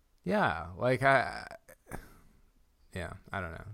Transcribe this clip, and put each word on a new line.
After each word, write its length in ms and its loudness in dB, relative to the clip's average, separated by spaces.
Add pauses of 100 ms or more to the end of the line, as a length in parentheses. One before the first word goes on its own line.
(240)
Yeah, 440 0 (100)
like, 260 2
I, 420 4 (1500)
yeah, 200 -6 (200)
I 80 -4
don't 100 -8
know. 220 -12